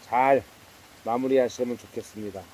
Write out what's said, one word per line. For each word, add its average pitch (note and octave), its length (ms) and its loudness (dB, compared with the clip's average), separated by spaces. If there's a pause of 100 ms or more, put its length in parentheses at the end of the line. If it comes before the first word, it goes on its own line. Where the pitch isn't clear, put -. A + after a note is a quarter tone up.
잘 C3 420 2 (600)
마무리하시면 B2 720 0
좋겠습니다. G#2 640 -12 (120)